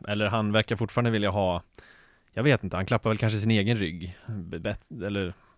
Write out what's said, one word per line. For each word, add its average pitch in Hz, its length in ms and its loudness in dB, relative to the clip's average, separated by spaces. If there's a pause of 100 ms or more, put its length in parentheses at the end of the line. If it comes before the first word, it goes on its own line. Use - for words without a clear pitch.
Eller 104 180 0
han 107 260 0
verkar 110 240 2
fortfarande 117 340 0
vilja 101 200 2
ha, 92 320 0 (680)
jag 113 100 -4
vet 135 220 4
inte, 90 120 -4
han 92 100 -2
klappar 113 240 0
väl 110 80 0
kanske 110 200 2
sin 110 120 2
egen 110 260 4
rygg. 90 500 -4
B-, 92 320 -8
bet-, 101 480 -8
eller 101 260 -2 (260)